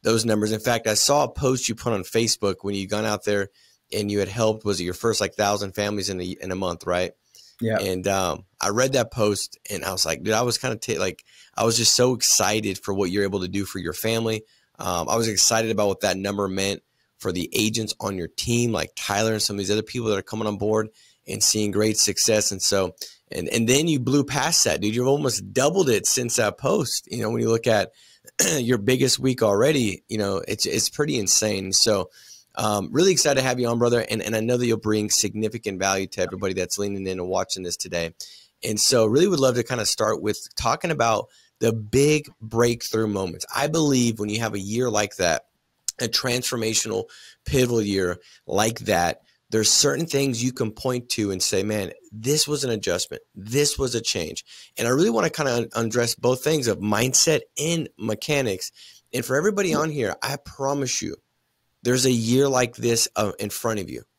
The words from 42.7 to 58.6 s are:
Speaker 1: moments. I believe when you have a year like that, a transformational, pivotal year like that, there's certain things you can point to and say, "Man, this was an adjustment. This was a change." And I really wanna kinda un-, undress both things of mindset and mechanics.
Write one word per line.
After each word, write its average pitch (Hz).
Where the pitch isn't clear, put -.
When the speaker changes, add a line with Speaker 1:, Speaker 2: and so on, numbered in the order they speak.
Speaker 1:
moments. 95
I 143
believe 135
when 104
you 107
have 110
a 104
year 110
like 104
that, 85
a 127
transformational, 113
pivotal 123
year 95
like 110
that, 87
there's 107
certain 143
things 135
you 127
can 113
point 123
to 101
and 92
say, 95
"Man, 104
this 127
was 147
an 127
adjustment. 95
This 127
was 127
a 113
change." -
And 117
I 120
really 170
wanna 202
kinda 143
un-, 117
undress 117
both 123
things 147
of 104
mindset 117
and 160
mechanics. 110